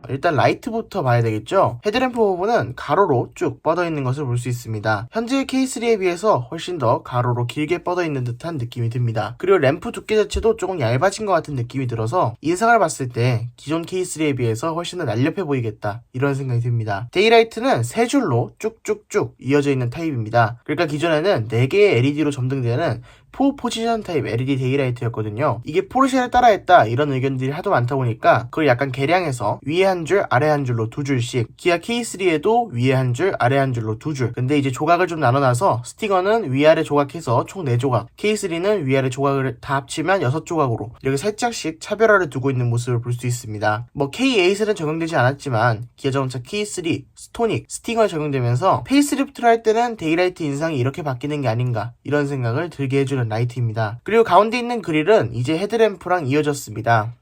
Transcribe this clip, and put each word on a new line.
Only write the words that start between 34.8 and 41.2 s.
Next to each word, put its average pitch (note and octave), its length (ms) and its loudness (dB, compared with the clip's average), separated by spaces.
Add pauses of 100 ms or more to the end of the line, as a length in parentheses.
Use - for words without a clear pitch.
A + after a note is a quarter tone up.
좀 E3 140 -6
나눠놔서 B2+ 640 2
스티커는 G3 680 0
위아래 D#3 300 6
조각해서 C#3+ 640 0
총 F#3+ 160 -12
네 A#2+ 160 0
조각, A#2+ 380 0
케이쓰리는 G3 680 0
위아래 C3+ 220 2
조각을 C3+ 520 -2
다 C3+ 160 -4
합치면 E3 440 0
여섯 D3+ 240 0
조각으로 C3 460 -2 (100)
이렇게 C3+ 160 -2
살짝씩 G#3+ 640 -4